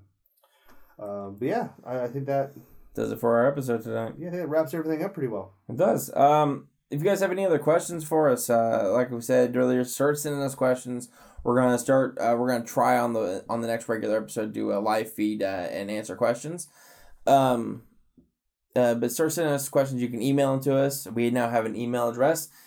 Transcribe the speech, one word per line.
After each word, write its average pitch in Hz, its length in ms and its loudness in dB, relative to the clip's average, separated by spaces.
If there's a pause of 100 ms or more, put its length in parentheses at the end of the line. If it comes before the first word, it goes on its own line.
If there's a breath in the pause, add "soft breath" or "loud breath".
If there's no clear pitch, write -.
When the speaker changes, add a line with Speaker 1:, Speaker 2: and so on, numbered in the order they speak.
(1000 soft breath)
Speaker 1:
Um, 101 400 -10
but 123 80 -2
yeah, 220 220 -2 (160)
I, 127 180 -6
I 120 40 -4
think 135 200 -8
that 139 260 -2 (420)
Speaker 2:
does 110 160 -4
it 110 80 -8
for 117 180 2
our 123 100 4
episode 127 360 -2
tonight. 113 360 -6
Speaker 1:
Yeah, 165 80 -10
I 170 40 -8
think 180 120 -6
it 156 60 -6
wraps 156 240 0
everything 160 300 -2
up 202 100 -6
pretty 135 160 -4
well. 98 240 -8 (160)
Speaker 2:
It 120 80 -6
does. - 380 0
Um, 147 520 4 (220)
if 143 100 -4
you 160 60 -2
guys 190 160 2
have 190 100 2
any 196 140 -2
other 160 140 2
questions 165 440 0
for 156 260 2
us, 120 200 0
uh, 113 440 2
like 127 180 0
we 117 100 -6
said 123 340 2
earlier, 127 300 4
start 147 340 0
sending 147 220 -4
us 135 140 -4
questions. 127 540 -2 (340 loud breath)
We're 120 120 2
gonna 123 240 4
start, 135 400 2
uh, 120 180 2
we're 123 140 0
gonna 117 140 -2
try 123 340 2
on 120 140 0
the, 98 360 -4
on 117 120 -2
the 117 60 -4
next 113 200 -4
regular 110 300 0
episode, 107 360 -4
do 107 200 -2
a 101 60 0
live 110 320 0
feed, 107 300 -2
uh, 98 40 0
and 95 440 -4
answer 107 260 -6
questions. 127 520 -2 (580 soft breath)
Um, 123 580 2 (920)
uh, 120 200 4
but 120 160 -2
start 160 200 0
sending 156 220 0
us 139 160 -4
questions. 135 320 0
You 120 80 0
can 117 120 -6
email 139 300 2
them 135 120 0
to 139 120 2
us. 139 320 0
We 117 220 0
now 120 200 2
have 117 160 2
an 107 100 -4
email 120 340 -2
address. 139 400 2 (180 soft breath)